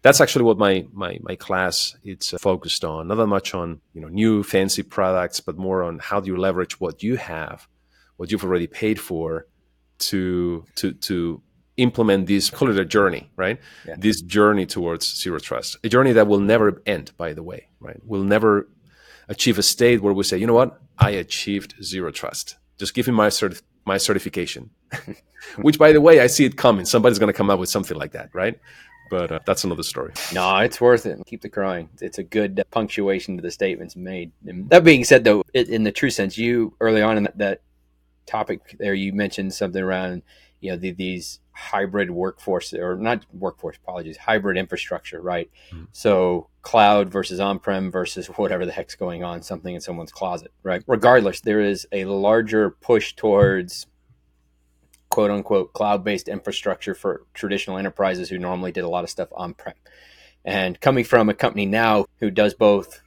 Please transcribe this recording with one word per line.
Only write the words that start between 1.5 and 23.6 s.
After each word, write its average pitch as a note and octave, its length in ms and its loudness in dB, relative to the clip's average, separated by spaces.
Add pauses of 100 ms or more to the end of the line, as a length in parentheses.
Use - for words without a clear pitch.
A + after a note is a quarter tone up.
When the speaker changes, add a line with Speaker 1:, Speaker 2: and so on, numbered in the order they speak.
Speaker 1:
it's, - 300 -10
uh, F2+ 60 -8
focused F2+ 460 -2
on. D#2+ 240 -8
Not G#2 80 -2
that A2+ 100 2
much G2+ 260 -2
on, E2+ 300 -8 (100)
you E2 80 -18
know, D#2 80 -16
new G#2 340 2
fancy G2 400 0
products, F#2 580 -2
but E2 180 -12
more F#2+ 240 -4
on E2 160 -8
how G2+ 220 -4
do F#2+ 80 -8
you F#2 100 -4
leverage F#2 420 -2
what E2 220 -8
you A#2 140 -2
have, D#2+ 520 -12 (480)
what F2 140 -10
you've G#2 140 -4
already F2+ 240 -2
paid G#2+ 300 -4
for E2 480 -8 (520)
to, F2 680 -4 (120)
to, F#2+ 160 -4
to E2+ 500 -6 (360)
implement G#2+ 480 2
this, G2 240 0
call C3+ 200 0
it G2 80 2
a F#2+ 60 0
journey, F2 500 0
right? F#2+ 240 -4 (280)
Speaker 2:
Yeah. D#2+ 120 -14
Speaker 1:
This G2+ 240 0
journey G2+ 440 4
towards E2+ 540 -6
zero E2+ 200 -6
trust, - 420 -8
a A2+ 60 -4
journey B2+ 240 6
that A2 140 8
will G2+ 140 4
never G#2 460 4
end, F2 300 -4
by E2 160 -8
the D#2 100 -14
way, F2 260 -16 (120)
right? - 240 -18
We'll G2+ 200 -4
never G#2 440 4 (600)
achieve G#2 300 0
a G2+ 40 0
state A#2+ 400 4
where G2+ 100 2
we G2 100 0
say, G2 140 -2
"You G2 100 0
know A#2 80 4
what? B2 260 4 (180)
I G2+ 120 4
achieved G2 720 -6
zero F2+ 300 -8
trust. - 440 -12 (220)
Just - 160 -8
give B2 140 -2
me B2 60 0
my G#2+ 140 6
certi-, G2 340 -2 (240)